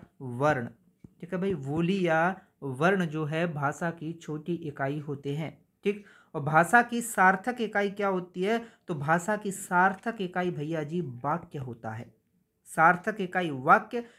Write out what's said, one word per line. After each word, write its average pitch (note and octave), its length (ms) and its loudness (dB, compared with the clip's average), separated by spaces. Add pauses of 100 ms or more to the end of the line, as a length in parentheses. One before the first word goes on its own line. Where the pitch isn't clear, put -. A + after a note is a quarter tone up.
(220)
वर्ण, C3 460 0 (540)
ठीक F3 120 -10
है F#3 60 -4
भाई, G3 160 -2
बोली E3+ 520 0
या E3 280 2 (260)
वर्ण E3 460 2
जो D#3 180 -4
है D#3+ 280 -2
भाषा D3 380 -2
की E3 220 -10
छोटी D#3 420 -8
इकाई D3 440 -4
होते C#3+ 360 -6
हैं। D3+ 220 -8 (280)
ठीक, G#3 200 -2 (300)
और D#3 80 -4
भाषा E3 400 6
की A#3+ 180 -4
सार्थक G3+ 600 2
इकाई G3+ 300 -2
क्या G3+ 180 -2
होती F3+ 320 -4
है? A3 200 0 (260)
तो F3 100 -4
भाषा E3+ 400 0
की G3+ 160 -6
सार्थक F#3+ 680 0
इकाई F3+ 300 -2
भैया D3+ 340 -4
जी E3+ 160 -4 (220)
वाक्य D#3 360 -4
होता A#2 320 -10
है, A2+ 140 -10 (640)
सार्थक F3+ 520 4
इकाई F3+ 300 -2
वाक्य G#3+ 520 4 (160)